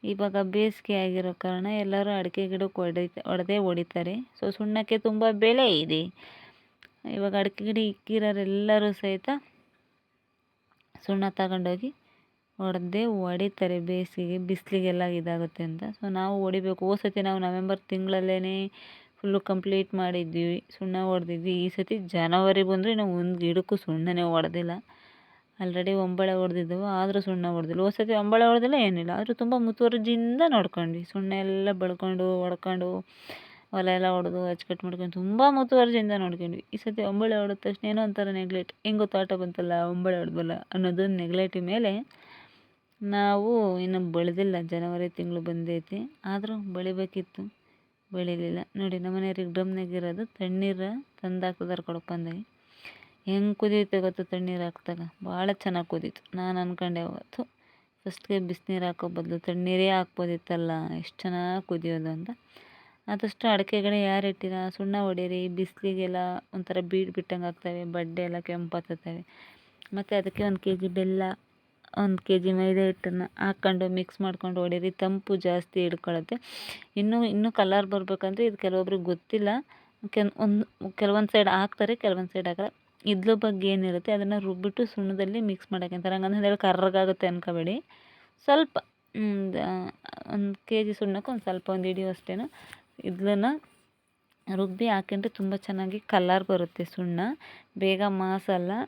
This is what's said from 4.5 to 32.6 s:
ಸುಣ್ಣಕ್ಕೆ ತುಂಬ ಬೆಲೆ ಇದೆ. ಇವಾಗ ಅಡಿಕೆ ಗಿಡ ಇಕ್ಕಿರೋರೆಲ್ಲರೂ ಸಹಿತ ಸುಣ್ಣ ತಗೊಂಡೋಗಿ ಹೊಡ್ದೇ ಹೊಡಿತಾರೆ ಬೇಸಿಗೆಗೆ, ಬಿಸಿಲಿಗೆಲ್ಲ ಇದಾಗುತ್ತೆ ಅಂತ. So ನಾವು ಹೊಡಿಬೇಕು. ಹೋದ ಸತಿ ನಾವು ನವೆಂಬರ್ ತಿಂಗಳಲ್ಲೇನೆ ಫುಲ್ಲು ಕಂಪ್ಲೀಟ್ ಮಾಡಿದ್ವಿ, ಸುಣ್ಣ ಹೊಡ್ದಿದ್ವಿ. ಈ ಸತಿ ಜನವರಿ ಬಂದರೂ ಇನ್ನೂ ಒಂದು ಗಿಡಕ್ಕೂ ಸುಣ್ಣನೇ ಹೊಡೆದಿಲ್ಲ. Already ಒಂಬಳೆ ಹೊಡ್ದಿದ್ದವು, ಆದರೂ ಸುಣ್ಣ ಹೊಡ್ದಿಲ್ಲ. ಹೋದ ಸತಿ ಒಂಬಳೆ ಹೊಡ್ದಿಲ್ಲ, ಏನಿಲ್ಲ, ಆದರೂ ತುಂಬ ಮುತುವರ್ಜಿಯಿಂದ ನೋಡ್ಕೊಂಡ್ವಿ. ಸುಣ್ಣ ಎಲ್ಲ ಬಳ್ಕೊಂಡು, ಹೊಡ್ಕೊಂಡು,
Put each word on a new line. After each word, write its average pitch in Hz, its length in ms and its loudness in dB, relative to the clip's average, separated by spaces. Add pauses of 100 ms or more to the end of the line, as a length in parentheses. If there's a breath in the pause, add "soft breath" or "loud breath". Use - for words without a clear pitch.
ಸುಣ್ಣಕ್ಕೆ 214 420 0
ತುಂಬ 220 260 2 (200)
ಬೆಲೆ 247 220 8 (140)
ಇದೆ. 156 220 0 (1120 loud breath)
ಇವಾಗ 196 260 -2
ಅಡಿಕೆ 196 220 -4
ಗಿಡ 214 140 0 (120)
ಇಕ್ಕಿರೋರೆಲ್ಲರೂ 208 1000 2
ಸಹಿತ 196 360 -4 (1800 soft breath)
ಸುಣ್ಣ 196 220 0
ತಗೊಂಡೋಗಿ 185 640 -2 (680 soft breath)
ಹೊಡ್ದೇ 185 440 -2 (160)
ಹೊಡಿತಾರೆ 180 600 0
ಬೇಸಿಗೆಗೆ, 180 580 -2 (100)
ಬಿಸಿಲಿಗೆಲ್ಲ 185 540 0 (160)
ಇದಾಗುತ್ತೆ 170 460 -4
ಅಂತ. 165 180 -6 (140)
So - 160 -12
ನಾವು 190 300 0
ಹೊಡಿಬೇಕು. 190 460 0
ಹೋದ 202 140 4
ಸತಿ 202 200 -4
ನಾವು 190 160 0
ನವೆಂಬರ್ 185 420 -2 (100)
ತಿಂಗಳಲ್ಲೇನೆ 190 640 0 (640 loud breath)
ಫುಲ್ಲು 196 220 0
ಕಂಪ್ಲೀಟ್ 190 540 0
ಮಾಡಿದ್ವಿ, 175 680 -2 (140)
ಸುಣ್ಣ 185 180 -4 (140)
ಹೊಡ್ದಿದ್ವಿ. 175 440 0 (100)
ಈ 185 40 0
ಸತಿ 190 300 -2 (160)
ಜನವರಿ 185 480 6
ಬಂದರೂ 190 280 2
ಇನ್ನೂ 214 160 2 (140)
ಒಂದು 180 180 0
ಗಿಡಕ್ಕೂ 175 380 2
ಸುಣ್ಣನೇ 175 460 0
ಹೊಡೆದಿಲ್ಲ. 170 500 2 (840 soft breath)
Already 180 340 0 (100)
ಒಂಬಳೆ 185 300 2
ಹೊಡ್ದಿದ್ದವು, 180 520 0 (140)
ಆದರೂ 196 220 2
ಸುಣ್ಣ 185 340 -2
ಹೊಡ್ದಿಲ್ಲ. 170 320 -2
ಹೋದ 202 100 2
ಸತಿ 220 240 0
ಒಂಬಳೆ 214 300 6
ಹೊಡ್ದಿಲ್ಲ, 240 260 4 (100)
ಏನಿಲ್ಲ, 175 300 0
ಆದರೂ 214 240 -2
ತುಂಬ 240 180 0
ಮುತುವರ್ಜಿಯಿಂದ 233 840 2 (120)
ನೋಡ್ಕೊಂಡ್ವಿ. 170 500 0
ಸುಣ್ಣ 190 280 -4
ಎಲ್ಲ 190 400 0
ಬಳ್ಕೊಂಡು, 185 540 0 (160)
ಹೊಡ್ಕೊಂಡು, 180 460 -2 (840 loud breath)